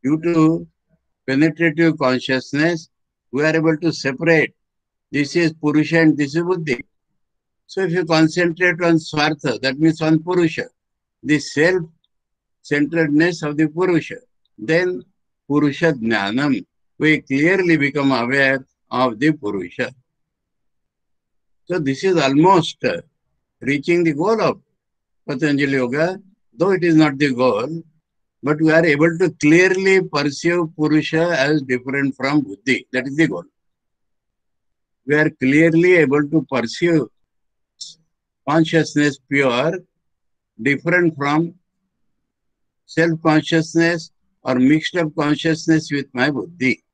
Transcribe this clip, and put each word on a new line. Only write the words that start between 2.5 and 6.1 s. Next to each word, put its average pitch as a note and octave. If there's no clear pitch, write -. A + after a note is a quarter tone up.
we C#3
are D#3
able D#3+
to D#3+
separate. D3
This C#3+
is E3
Purusha D3+
and D#3